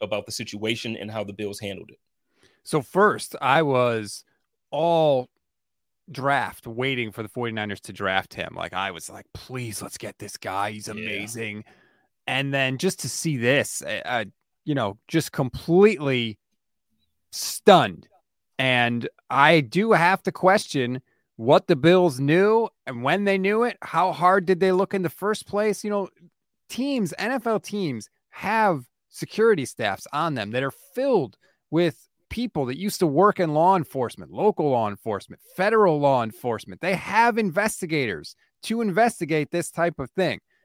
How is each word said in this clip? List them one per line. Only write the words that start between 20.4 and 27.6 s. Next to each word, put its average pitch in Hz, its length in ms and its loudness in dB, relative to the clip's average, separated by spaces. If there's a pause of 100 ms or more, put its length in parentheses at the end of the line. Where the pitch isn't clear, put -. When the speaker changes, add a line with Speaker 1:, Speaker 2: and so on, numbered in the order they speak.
Speaker 2:
what 139 320 4
the 175 80 4
Bills 165 420 4
knew 196 500 4 (180)
and 123 180 -8
when 180 200 2
they 196 140 2
knew 208 240 0
it. 240 200 -2
How 175 280 0
hard 180 340 4
did 175 140 2
they 185 140 2
look 185 220 0
in 196 80 -2
the 170 80 -2
first 202 360 -6
place? 208 380 -2
You 208 60 -4
know, 202 180 -4 (600)
teams, 247 500 -2
N 208 120 -4
F 262 160 -4
L 220 140 0